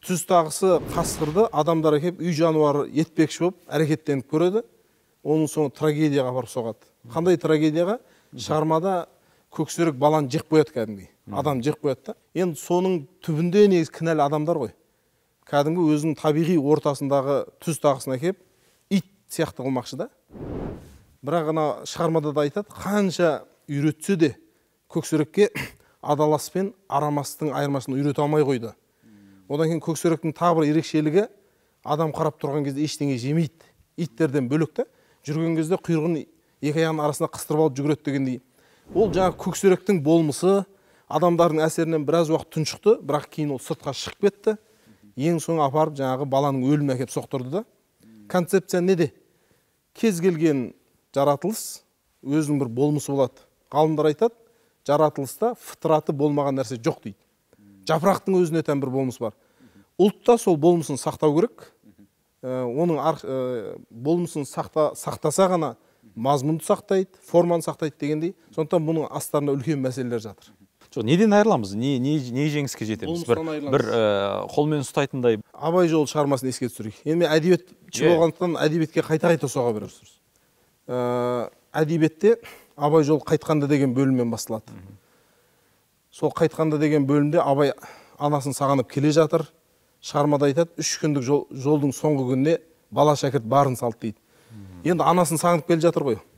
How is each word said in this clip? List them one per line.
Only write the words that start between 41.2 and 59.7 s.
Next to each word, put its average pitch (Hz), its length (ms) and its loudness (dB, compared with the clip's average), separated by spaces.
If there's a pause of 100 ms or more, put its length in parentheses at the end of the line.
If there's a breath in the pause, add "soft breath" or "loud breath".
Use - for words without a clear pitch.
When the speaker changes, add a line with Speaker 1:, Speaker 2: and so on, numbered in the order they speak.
Speaker 1:
әсерінен 160 440 0
біраз 156 260 2
уақыт 151 240 -4
тұншықты, 180 460 2
бірақ 143 280 -2
кейін 147 240 -4
ол 131 60 -8
сыртқа - 340 -8
шығып - 300 -10
кетті. 208 320 0 (600 soft breath)
Ең 160 220 0
соң 165 240 -2
апарып 151 360 0
жаңағы 131 280 -4
баланың 135 380 0
өліміне 143 320 2
әкеп 123 160 -6
соқтырды 127 380 -8
да. 196 140 -6 (640)
Концепция 180 520 0
неде? 175 300 2 (840)
Кез 208 260 0
келген 156 480 0 (440)
жаратылыс 143 680 -2 (420)
өзінің 143 380 0
бір 127 80 -4
болмысы 143 420 -2
болады. 135 300 -2 (300)
Ғалымдар 156 380 2
айтады, 226 240 0 (520)
жаратылыста 147 680 0
фытраты - 600 -2
болмаған 143 440 0
нәрсе 127 200 -6
жоқ 117 240 -4
дейді. - 160 -14 (680)
Жапырақтың 180 520 0
өзіне 165 240 0
тән 143 180 -2
бір 131 100 -4
болмыс 131 280 -4
бар. 110 160 -6 (640 soft breath)